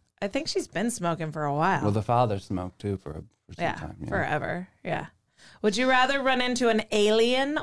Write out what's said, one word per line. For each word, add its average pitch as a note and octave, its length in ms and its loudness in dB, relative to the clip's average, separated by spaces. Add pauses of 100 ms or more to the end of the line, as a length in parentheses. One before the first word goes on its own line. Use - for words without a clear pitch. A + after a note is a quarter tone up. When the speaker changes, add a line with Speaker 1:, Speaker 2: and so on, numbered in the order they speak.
(240)
Speaker 1:
I G3+ 40 -4
think C#4 200 -4
she's F4+ 200 -4
been G#3 220 -4
smoking E3 420 -4
for D3+ 140 -4
a C#3+ 80 0
while. D#3+ 300 0
Speaker 2:
Well, G#2 80 2
the G#2+ 100 0
father A#2 380 2
smoked, F2+ 400 -6
too, G2+ 180 -2
for D2+ 140 -10
a, D#2 100 -10 (260)
for - 80 -16
some E3+ 80 -6
Speaker 1:
Yeah, D#3+ 120 -2
Speaker 2:
time. - 260 -10
Yeah. - 80 -8
Speaker 1:
forever. F3 580 -4 (160)
Yeah. E3 220 -4 (560)
Would G#3 160 2
you B3+ 120 2
rather C4 320 4
run B3+ 200 2
into B3 280 2
an A3 220 2
alien A#3 720 4